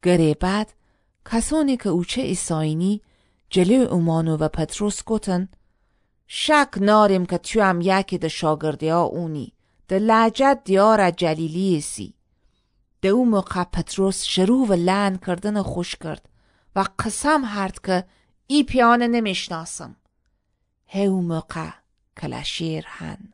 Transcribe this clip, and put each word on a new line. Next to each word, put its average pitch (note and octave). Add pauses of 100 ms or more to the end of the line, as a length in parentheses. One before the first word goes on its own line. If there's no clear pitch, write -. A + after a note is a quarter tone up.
گره E3
بعد G3 (580)
کسانی C#4
که A3+
او F3
چه -
عیساینی E3+ (480)
جلو G#3+
اومانو E3
و D#3
پتروس G3+
گوتن: F#3+ (800)
«شک D4 (120)
ناریم G3+
که F3
تو -
هم F#3
یکی F#3+
ده D#3+
شاگردیا D#3
اونی، D#3 (360)
ده F#3+
لجت A3+
دیار G3
جلیلی E3
سی.» - (880)
ده F#3+
او A#3+
موقع F#3+
پتروس F#3+
شروع A3+
و G3+
لعن F#3+
کردن F#3+
خوش -
کرد D#3 (480)
و G3 (140)
قسم C#4
هرد G3+
که: F3+ (420)
«ای C#4+
پیانه A#3+
نمیشناسم.» F#3 (880)
هی G3
او F#3+
موقع D#3+ (460)
کلشیر D#3
هن. -